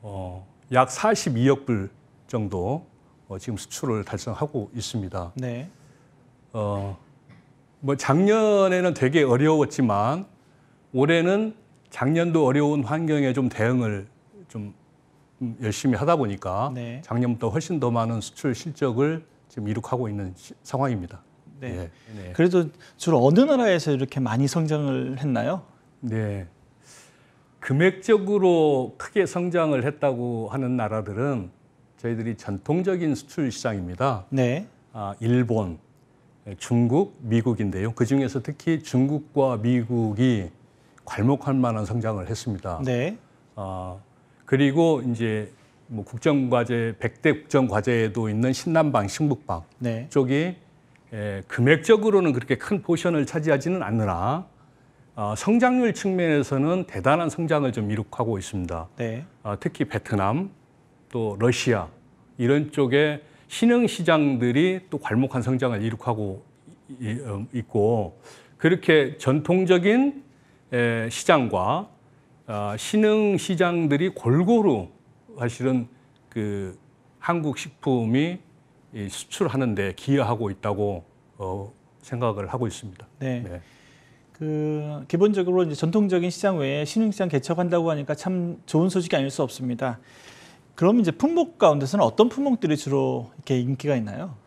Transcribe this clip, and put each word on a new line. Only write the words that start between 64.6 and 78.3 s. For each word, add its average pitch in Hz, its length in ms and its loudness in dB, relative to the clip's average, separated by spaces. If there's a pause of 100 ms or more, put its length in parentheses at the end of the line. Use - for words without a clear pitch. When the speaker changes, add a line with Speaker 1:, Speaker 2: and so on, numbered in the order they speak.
Speaker 1:
또 151 80 -6
괄목한 123 420 0
성장을 127 400 0
이룩하고 107 640 -4 (560)
이-, 113 240 -6
어, 104 300 -8
있고 110 640 0 (380)
그렇게 156 580 4
전통적인, 185 1040 2 (500)
에, 117 360 0
시장과, 120 800 2 (600)
아, 104 280 -4
신흥 214 640 2
시장들이 170 720 0
골고루 165 800 2 (500)
사실은 120 500 -2 (400)
그 101 500 -6 (400)
한국 156 380 -2
식품이 135 840 -2 (540)